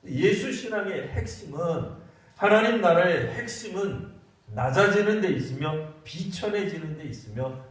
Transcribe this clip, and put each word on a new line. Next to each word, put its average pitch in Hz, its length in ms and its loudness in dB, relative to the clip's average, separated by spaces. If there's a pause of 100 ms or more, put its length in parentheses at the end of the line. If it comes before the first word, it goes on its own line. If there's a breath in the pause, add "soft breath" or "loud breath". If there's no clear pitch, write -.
예수 139 460 2
신앙의 208 560 -4
핵심은, - 500 -6 (800 loud breath)
하나님 220 440 4
나라의 175 520 4
핵심은 196 800 -6 (380)
낮아지는 202 680 4
데 190 120 0
있으며 147 640 -4 (100)
비천해지는 185 920 -6
데 151 80 -14
있으며 123 640 -8